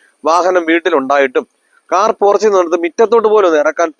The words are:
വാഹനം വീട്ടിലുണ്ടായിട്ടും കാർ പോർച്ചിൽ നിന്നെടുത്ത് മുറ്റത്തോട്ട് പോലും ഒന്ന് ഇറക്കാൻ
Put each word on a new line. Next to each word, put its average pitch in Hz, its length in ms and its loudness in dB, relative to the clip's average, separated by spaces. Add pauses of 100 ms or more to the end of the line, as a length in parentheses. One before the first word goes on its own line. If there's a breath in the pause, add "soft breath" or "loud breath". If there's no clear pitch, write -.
(240 soft breath)
വാഹനം 175 460 0
വീട്ടിലുണ്ടായിട്ടും 143 720 0 (480)
കാർ 202 180 0 (100)
പോർച്ചിൽ 202 280 2
നിന്നെടുത്ത് 180 360 0
മുറ്റത്തോട്ട് 220 440 0
പോലും 208 200 2
ഒന്ന് 156 160 2
ഇറക്കാൻ 160 360 -2